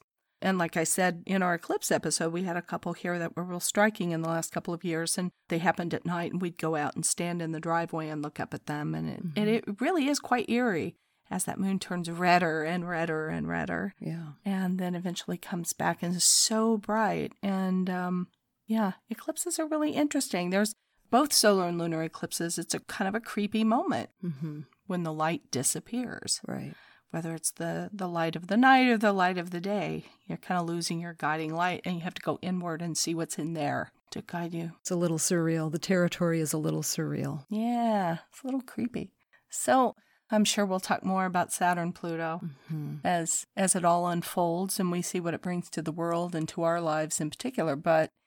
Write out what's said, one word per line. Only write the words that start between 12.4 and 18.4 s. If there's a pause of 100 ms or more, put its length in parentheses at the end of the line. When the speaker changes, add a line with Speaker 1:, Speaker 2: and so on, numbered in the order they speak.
Speaker 1:
and
redder
and
redder.
Speaker 2:
Yeah. (120)
Speaker 1:
And
then
eventually
comes
back
and
is
so
bright. (100)
And,
um, (400)